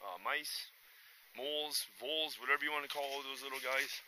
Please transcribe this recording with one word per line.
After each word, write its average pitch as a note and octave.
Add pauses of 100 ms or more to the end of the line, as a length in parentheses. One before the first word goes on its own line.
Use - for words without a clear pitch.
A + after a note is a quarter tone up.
uh, F#2+
mice, D3 (640)
moles, D3 (140)
voles, D3+
whatever C#3
you D3+
wanna D3
call C#3
those C3+
little C3+
guys. C3+ (160)